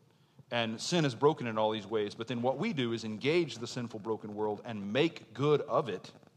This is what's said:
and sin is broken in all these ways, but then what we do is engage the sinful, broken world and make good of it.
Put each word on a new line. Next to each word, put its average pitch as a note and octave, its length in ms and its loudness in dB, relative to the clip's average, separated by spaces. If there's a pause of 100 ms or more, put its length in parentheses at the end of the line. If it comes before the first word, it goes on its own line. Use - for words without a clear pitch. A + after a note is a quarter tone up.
(520)
and A2+ 280 0
sin E3+ 260 2
is B2 100 0
broken C#3+ 320 4
in A2 100 -2
all A2 140 4
these G#2 160 -4
ways, G#2 260 0
but A#2 140 -8
then A#2+ 160 -2
what B2+ 160 2
we A3+ 140 0
do B2 200 0
is A2+ 100 -4
engage A2+ 540 0
the A#2 80 -8
sinful, A2+ 340 -6
broken G#2+ 360 -4
world G#2 300 -2
and G#2 280 -6
make D#3+ 400 0
good C#3+ 280 4
of B2 280 0
it. F#2 220 -6 (260)